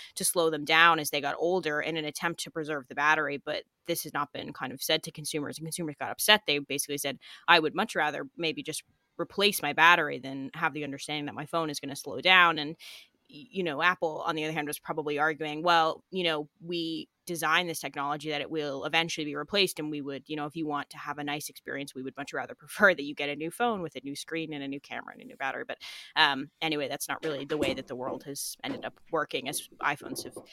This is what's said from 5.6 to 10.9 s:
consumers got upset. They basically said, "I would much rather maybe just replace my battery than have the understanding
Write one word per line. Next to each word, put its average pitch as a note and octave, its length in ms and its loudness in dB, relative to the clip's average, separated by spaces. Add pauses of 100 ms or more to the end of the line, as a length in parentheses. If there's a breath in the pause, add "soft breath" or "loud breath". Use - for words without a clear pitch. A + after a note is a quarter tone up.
consumers D#3 320 -6
got A2+ 120 -4
upset. G#3 360 6
They D3 120 2
basically C#3+ 400 -4
said, C#3 200 -4 (300 loud breath)
"I E3+ 100 10
would D#3 160 2
much F3 200 -2
rather D3 420 0
maybe D#3 260 -2
just D3+ 200 -8 (360)
replace G3+ 440 2
my C#3+ 100 0
battery D#3 460 8
than C3+ 340 -8
have D#3 220 -2
the D3+ 100 -6
understanding D3 400 -6